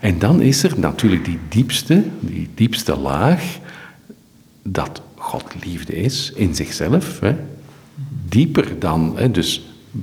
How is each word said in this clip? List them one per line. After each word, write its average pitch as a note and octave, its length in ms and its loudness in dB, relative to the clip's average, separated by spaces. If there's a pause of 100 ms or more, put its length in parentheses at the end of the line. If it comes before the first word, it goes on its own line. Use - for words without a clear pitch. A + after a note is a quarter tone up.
En F2 120 2
dan E3 220 6
is C3 220 4
er F3 120 4
natuurlijk F2 500 2
die E2 140 -4 (100)
diepste, D3 540 2 (160)
die F2 360 -6
diepste A2 420 0
laag, D2+ 600 0 (1040)
dat - 380 -4 (140)
God - 280 -8 (220)
liefde E2+ 300 -8
is - 400 -2
in F2+ 200 0
zichzelf, D#2+ 640 -2
hè. - 160 2 (960)
Dieper F#2+ 500 2
dan, D#2+ 360 0
hè, A2+ 160 2
dus - 360 -2 (360)